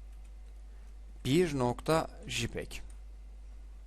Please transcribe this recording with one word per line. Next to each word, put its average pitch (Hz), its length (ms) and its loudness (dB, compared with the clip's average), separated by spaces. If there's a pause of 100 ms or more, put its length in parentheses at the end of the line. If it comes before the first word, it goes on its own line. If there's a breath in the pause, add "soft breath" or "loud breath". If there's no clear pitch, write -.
(1300 soft breath)
bir 147 320 8
nokta 131 500 4 (200)
jpeg. 117 400 0 (1200)